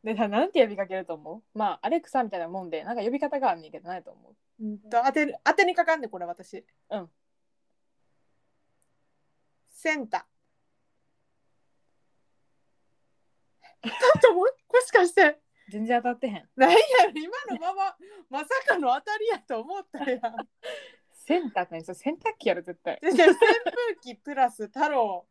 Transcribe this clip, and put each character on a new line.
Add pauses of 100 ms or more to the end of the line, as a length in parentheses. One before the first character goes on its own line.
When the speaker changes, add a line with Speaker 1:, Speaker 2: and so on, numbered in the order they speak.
Speaker 1:
で
さ、
な
ん
て
呼
び
か
け
る
と
思 (100)
う？
ま
あ、
ア
レ
ク
サ
み
た
い
な
も
ん
で、
な
ん
か
呼
び
方
が
あ
ん
ね
ん
け
ど、
な
ん
や
と
思 (260)
う？
Speaker 2:
う
ん
と、
当
て
る、
当
て
に
か
か
ん
ね
ん、
こ
れ
私。 (240)
Speaker 1:
う
ん。 (2750)
Speaker 2:
セ
ン
タ。 (3500)
<laughs>
ち
ょ
っ
と
も
う、 (280)
も
し
か
し
て。 (300)
Speaker 1:
全
然
当
た
っ
て
へ
ん。
Speaker 2:
な
ん
や
ろ、 (320)
今
の
ま
ま、 (340)
ま
さ (200)
か
の
当
た
り
や
と
思
っ
た
や
ん。
Speaker 1:
<laughs>
セ
ン
タ
ー
っ
て
何？
そ
れ
洗
濯
機
や
ろ、
絶
対。
Speaker 2:
じ
ゃ、
じ
ゃ、
扇
風
機
プ
ラ
ス
太
郎。